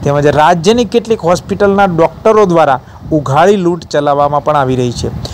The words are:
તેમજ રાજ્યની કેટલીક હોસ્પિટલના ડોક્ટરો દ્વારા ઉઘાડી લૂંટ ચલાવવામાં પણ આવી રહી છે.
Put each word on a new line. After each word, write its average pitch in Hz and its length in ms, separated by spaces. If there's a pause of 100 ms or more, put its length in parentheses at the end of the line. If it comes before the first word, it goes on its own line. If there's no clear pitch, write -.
તેમજ 143 240
રાજ્યની 170 580
કેટલીક 226 380
હોસ્પિટલના 196 640
ડોક્ટરો 190 600
દ્વારા 156 340 (300)
ઉઘાડી 156 460
લૂંટ 175 320
ચલાવવામાં 147 540
પણ 151 140
આવી 131 200
રહી 123 160
છે. 117 180 (240)